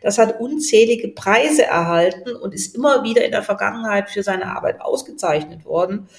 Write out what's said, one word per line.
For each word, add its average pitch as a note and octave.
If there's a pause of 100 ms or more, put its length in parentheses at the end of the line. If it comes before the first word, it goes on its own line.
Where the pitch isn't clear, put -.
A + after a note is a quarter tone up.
das G#3
hat A3+
unzählige A#3
Preise C4
erhalten E3+
und G3
ist G3+
immer C4+
wieder A3+
in -
der G3+
Vergangenheit G3+
für G3+
seine F#3+
Arbeit -
ausgezeichnet D#3+
worden. F#3 (120)